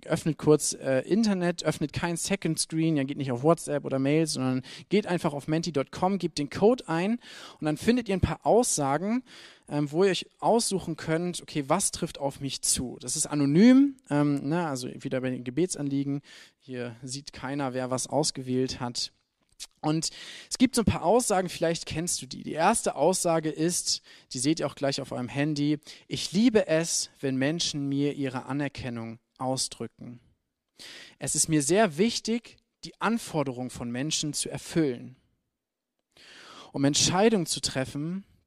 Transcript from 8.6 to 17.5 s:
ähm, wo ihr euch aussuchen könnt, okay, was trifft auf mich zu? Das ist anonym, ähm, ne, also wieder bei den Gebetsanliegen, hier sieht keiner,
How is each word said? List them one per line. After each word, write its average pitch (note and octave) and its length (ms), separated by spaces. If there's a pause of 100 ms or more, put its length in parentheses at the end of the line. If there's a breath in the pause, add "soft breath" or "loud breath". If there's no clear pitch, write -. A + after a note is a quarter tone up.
ähm, C#3+ 220
wo E3+ 140
ihr G3 60
euch - 160 (120)
aussuchen F3+ 580
könnt, E3 460
okay, D3 240
was F3 240
trifft - 280
auf C#3 220
mich C3+ 220
zu? - 380
Das B2 160
ist D3+ 100
anonym, A3 680 (140)
ähm, D3 380
ne, E3+ 200
also B2+ 200
wieder C3+ 340
bei B2+ 80
den B2 120
Gebetsanliegen, C#3 800 (400 loud breath)
hier B2 420
sieht C3+ 300
keiner, C3+ 420